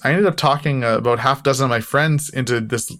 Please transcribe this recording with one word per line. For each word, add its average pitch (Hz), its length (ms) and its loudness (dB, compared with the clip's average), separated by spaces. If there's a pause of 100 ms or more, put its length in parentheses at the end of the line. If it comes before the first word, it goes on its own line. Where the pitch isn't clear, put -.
I 131 80 0
ended 190 160 2
up 175 100 0
talking 143 460 0
about 117 380 0
half 131 240 0
dozen 135 200 2
of 127 60 0
my 117 100 0
friends 147 480 0
into 120 320 -2
this, 113 400 -4